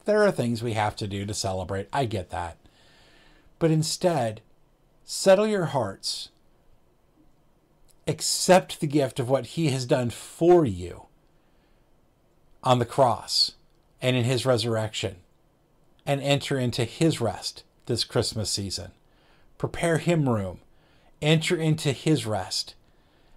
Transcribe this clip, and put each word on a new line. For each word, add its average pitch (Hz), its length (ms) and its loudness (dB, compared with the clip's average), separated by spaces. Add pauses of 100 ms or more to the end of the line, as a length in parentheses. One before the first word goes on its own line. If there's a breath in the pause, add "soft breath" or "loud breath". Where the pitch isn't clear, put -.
there 214 180 4
are 202 80 6
things 117 320 -2
we 117 120 -4
have 107 220 0
to 107 120 -8
do 98 160 -6
to 104 100 -6
celebrate. 95 580 -6
I 139 120 -2
get 104 260 -6
that. 85 280 -8 (1000 soft breath)
But 165 120 2
instead, 156 720 0 (600)
settle 196 440 4
your 202 200 0
hearts. 113 640 -6 (1800)
Accept - 720 2
the 165 60 -4
gift 135 320 0
of 120 100 -2
what 127 180 0
he 165 240 -2
has 131 160 -2
done 123 240 0
for 170 540 4
you 90 420 -6 (1600)
on 127 160 4
the 120 60 2
cross - 680 0 (480)
and 127 140 2
in 123 100 2
his 120 200 0
resurrection, 110 720 0 (880)
and 143 160 0
enter 139 380 0
into 120 260 0
his 156 360 0
rest - 420 -4 (240)
this 120 180 -2
Christmas 110 460 -2
season. 95 400 -6 (680)
Prepare 165 400 0
him 160 300 2
room. 98 320 -2 (600)
Enter 160 360 2
into 156 360 0
his 127 340 0
rest - 480 -6 (640)